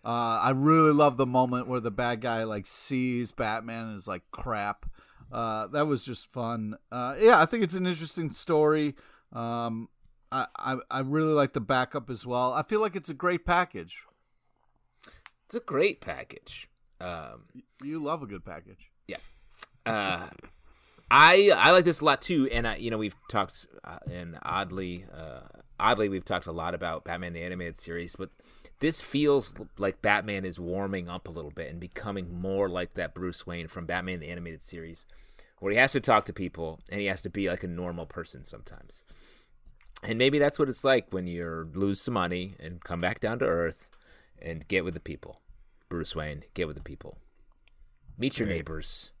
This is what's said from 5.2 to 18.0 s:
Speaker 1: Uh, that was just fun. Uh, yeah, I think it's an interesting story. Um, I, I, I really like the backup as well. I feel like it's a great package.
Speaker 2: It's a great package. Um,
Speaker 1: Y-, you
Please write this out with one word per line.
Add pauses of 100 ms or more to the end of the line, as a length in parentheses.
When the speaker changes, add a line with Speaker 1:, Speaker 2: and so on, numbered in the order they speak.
Speaker 1:
Uh,
that
was
just
fun. (120)
Uh,
yeah,
I
think
it's
an
interesting
story. (380)
Um, (420)
I, (100)
I, (140)
I
really
like
the
backup
as
well.
I
feel
like
it's
a
great
package. (1400)
Speaker 2:
It's
a
great
package. (320)
Um,
Speaker 1:
Y-, (220)
you